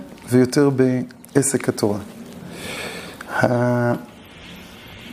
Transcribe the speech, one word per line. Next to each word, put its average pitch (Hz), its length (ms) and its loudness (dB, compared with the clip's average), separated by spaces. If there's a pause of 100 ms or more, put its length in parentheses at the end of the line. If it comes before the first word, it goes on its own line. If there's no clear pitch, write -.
(300)
ויותר 127 400 6
בעסק 127 960 0
התורה. 104 300 0 (1300)
ה-, 120 640 2 (1200)